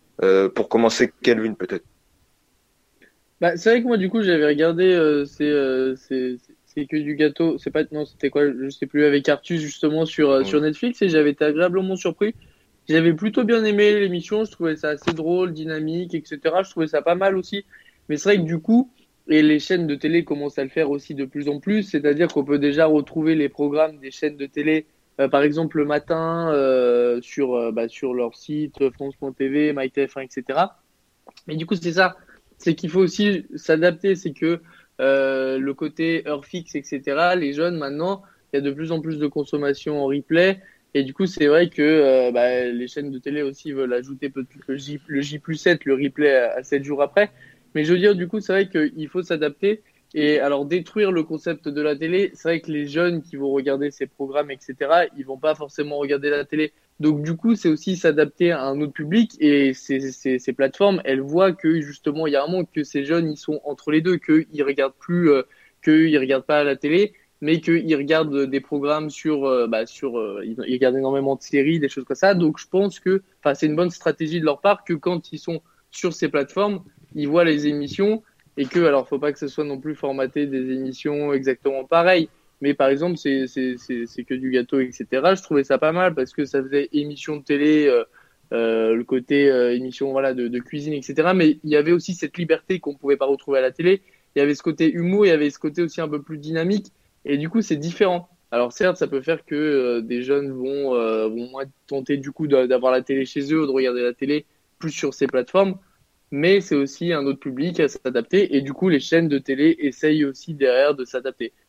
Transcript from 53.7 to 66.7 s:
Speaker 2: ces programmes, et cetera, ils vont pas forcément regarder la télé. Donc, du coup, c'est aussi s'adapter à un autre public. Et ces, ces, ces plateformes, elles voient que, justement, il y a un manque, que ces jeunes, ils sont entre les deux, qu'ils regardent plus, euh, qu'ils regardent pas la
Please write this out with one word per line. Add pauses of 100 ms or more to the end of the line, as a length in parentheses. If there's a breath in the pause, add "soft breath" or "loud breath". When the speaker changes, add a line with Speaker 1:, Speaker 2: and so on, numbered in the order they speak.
Speaker 2:
ces
programmes,
et
cetera, (140)
ils
vont
pas
forcément
regarder
la
télé. (260)
Donc,
du
coup,
c'est
aussi
s'adapter
à
un
autre
public.
Et
ces,
ces,
ces
plateformes,
elles
voient
que,
justement,
il
y
a
un
manque,
que
ces
jeunes,
ils
sont
entre
les
deux,
qu'ils
regardent
plus,
euh, (420 soft breath)
qu'ils
regardent
pas
la